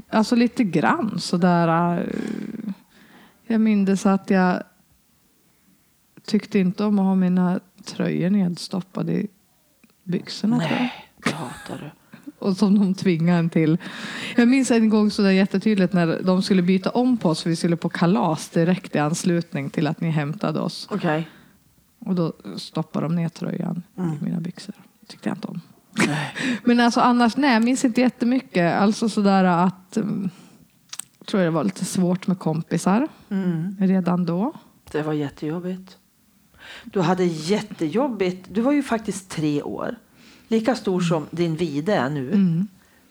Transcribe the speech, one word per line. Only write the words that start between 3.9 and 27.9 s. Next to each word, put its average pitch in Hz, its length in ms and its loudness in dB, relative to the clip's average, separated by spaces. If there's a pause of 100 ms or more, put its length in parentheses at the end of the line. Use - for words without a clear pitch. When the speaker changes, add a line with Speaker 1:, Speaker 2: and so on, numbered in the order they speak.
Speaker 1:
att 196 240 2
jag 185 320 4 (1600)
tyckte - 320 0
inte 190 260 0
om 208 140 2
att 190 60 2
ha 190 100 2
mina 185 460 2 (240)
tröjor 165 460 -2
nedstoppade 180 800 -2
i 185 160 -2 (760)
byxorna, 202 540 -2
tror - 120 0
jag. 240 100 0
Speaker 2:
Nej, 247 120 -2 (320)
det - 80 -2
hatar - 500 -12
du. 151 80 -14 (480)
Speaker 1:
<laughs> - 0 -
Och 196 180 -2
som 202 220 4
de 190 160 2
tvingade 175 440 2
en 165 120 0
till. 160 280 2 (580)
Jag 240 120 4
minns 262 220 4
en 226 180 4
gång 214 220 4
sådär 202 200 2
jättetydligt 190 640 2
när 170 300 2
de 185 200 2
skulle 190 200 4
byta 190 280 2
om 247 260 2
på 190 120 0
oss. - 180 -2
Vi 165 100 0
skulle 170 200 0
på - 120 -4
kalas 175 600 0
direkt 175 480 0
i - 20 2
anslutning 156 720 -2
till 156 160 0
att - 140 -4
ni 170 100 -2
hämtade 151 500 -2
oss. - 300 -8
Speaker 2:
Okej. 165 380 -2 (680)
Speaker 1:
Och - 160 -4
då 170 180 0 (240)
stoppade - 500 -6
de 165 100 -2
ner 165 120 -2
tröjan - 540 -6 (140)
Speaker 2:
Mm. 175 160 -4
Speaker 1:
i 147 120 -8
mina 170 160 -4
byxor. 170 340 -10 (320)
Tyckte - 220 -12
jag - 80 -4
inte - 120 -10
om. - 120 -12 (460)
Speaker 2:
Nej. 147 280 -4 (120)
Speaker 1:
<laughs> 247 180 -4
Men 240 160 4
alltså 233 200 4
annars, 240 360 4
nej, 269 160 4
jag 220 120 4
minns 254 200 2
inte 247 160 2